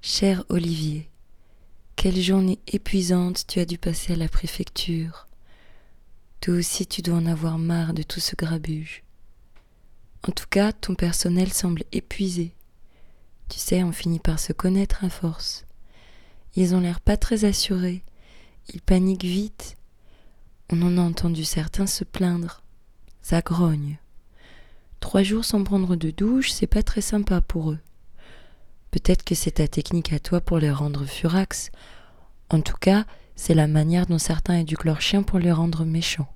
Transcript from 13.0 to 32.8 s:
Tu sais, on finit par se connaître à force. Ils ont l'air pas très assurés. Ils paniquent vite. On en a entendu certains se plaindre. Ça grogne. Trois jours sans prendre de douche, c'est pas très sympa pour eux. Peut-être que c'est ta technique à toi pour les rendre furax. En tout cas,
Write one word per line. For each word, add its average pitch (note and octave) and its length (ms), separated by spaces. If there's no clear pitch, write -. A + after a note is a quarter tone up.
Tu - 80
sais, F3+ 240
on F3 100
finit E3 280
par D#3+ 200
se - 140
connaître F#3+ 500
à F3+ 60
force. - 560
Ils F3+ 180
ont F#3 60
l'air F3 180
pas G#3 200
très G#3+ 260
assurés. F#3 600
Ils E3+ 80
paniquent F#3 440
vite. G3 520
On E3+ 100
en F3 160
a F3+ 60
entendu E3+ 420
certains D#3+ 420
se - 180
plaindre. F3 580
Ça E3+ 220
grogne. D3+ 560
Trois G3 240
jours A3 200
sans G3+ 200
prendre F#3+ 320
de D#3+ 160
douche, B3 400
c'est - 160
pas G#3+ 160
très - 160
sympa G3+ 400
pour D#3 320
eux. D#3 80
Peut-être - 320
que - 100
c'est - 180
ta D3+ 140
technique D#3+ 460
à D3 80
toi F3 200
pour E3+ 200
les D3+ 100
rendre C#3+ 360
furax. E3+ 680
En D#3+ 100
tout - 160
cas, G3+ 280